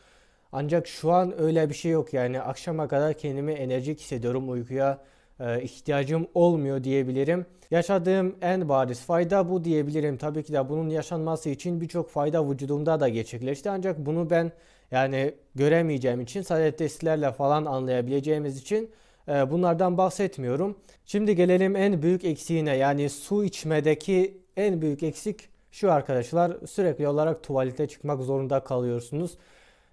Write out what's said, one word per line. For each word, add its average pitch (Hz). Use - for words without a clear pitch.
Ancak 151
şu -
an 180
öyle 160
bir 143
şey 165
yok 160
yani 127
akşama 151
kadar 147
kendimi 147
enerjik 135
hissediyorum, 127
uykuya, 131
e, 123
ihtiyacım 143
olmuyor 147
diyebilirim. 135
Yaşadığım 185
en 175
bariz 127
fayda 175
bu 180
diyebilirim. 151
Tabii 151
ki 151
de 135
bunun 156
yaşanması 160
için 165
birçok 170
fayda 151
vücudumda 143
da 139
gerçekleşti. 120
Ancak 185
bunu 160
ben 170
yani 135
göremeyeceğim 139
için 123
sadece 160
testlerle 156
falan 147
anlayabileceğimiz 135
için, 214
e, 139
bunlardan 175
bahsetmiyorum. 185
Şimdi 208
gelelim 185
en 190
büyük 180
eksiğine, 156
yani 143
su 208
içmedeki 160
en 190
büyük 147
eksik 202
şu 196
arkadaşlar, 147
sürekli 151
olarak 151
tuvalete 131
çıkmak 143
zorunda 135
kalıyorsunuz. 127